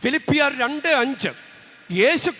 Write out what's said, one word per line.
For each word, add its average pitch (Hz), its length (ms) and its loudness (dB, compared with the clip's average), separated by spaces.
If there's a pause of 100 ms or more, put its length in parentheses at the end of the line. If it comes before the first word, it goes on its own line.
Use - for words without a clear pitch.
ഫിലിപ്പിയർ 285 480 0 (120)
രണ്ട് 294 280 -2 (120)
അഞ്ച്, 240 280 -4 (720)
"യേശു 311 280 2 (120)